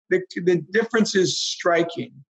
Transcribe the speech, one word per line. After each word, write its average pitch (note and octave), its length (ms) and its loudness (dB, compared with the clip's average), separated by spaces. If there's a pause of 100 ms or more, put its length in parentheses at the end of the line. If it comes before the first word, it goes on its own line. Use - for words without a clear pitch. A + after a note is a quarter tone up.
(100)
the, F#3 120 0 (120)
the F3 380 0
difference A3 420 0
is F3+ 240 2
striking. - 720 -2 (280)